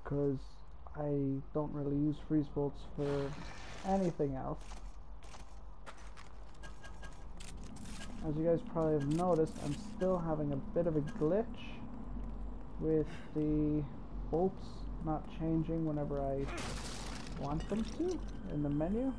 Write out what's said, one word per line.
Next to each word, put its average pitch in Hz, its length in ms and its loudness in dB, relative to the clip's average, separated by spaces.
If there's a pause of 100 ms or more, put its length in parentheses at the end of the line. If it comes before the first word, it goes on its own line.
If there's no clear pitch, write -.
'Cause 143 340 2 (580)
I 143 460 2 (140)
don't 151 180 0
really 143 220 0
use 147 200 4 (120)
freeze 151 260 6
bolts 143 300 0 (120)
for 143 360 2 (560)
anything 170 480 4
else. 131 240 -2 (3750)
As 151 100 2
you 160 80 4
guys 165 160 6 (100)
probably 160 220 4
have 143 140 4
noticed, 160 580 4
I'm 143 80 0 (220)
still 185 240 4
having 156 340 2
a 139 40 0 (180)
bit 170 100 4
of 165 100 4
a 151 60 6
glitch - 760 0 (1000)
with 156 280 4 (260)
the 151 500 4 (460)
bolts 180 380 2 (380)
not 156 220 0 (120)
changing 160 480 2
whenever 147 340 0
I 139 240 0 (960)
want 143 260 0
them 220 160 0
to 339 360 0 (340)
in 147 80 0
the 143 80 2
menu. 196 500 2